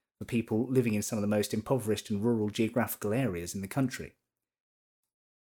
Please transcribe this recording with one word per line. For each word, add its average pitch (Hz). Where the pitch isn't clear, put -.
for 104
people 113
living 117
in 104
some 110
of 101
the 104
most 104
impoverished 107
and 101
rural 110
geographical 110
areas 95
in 98
the 95
country." -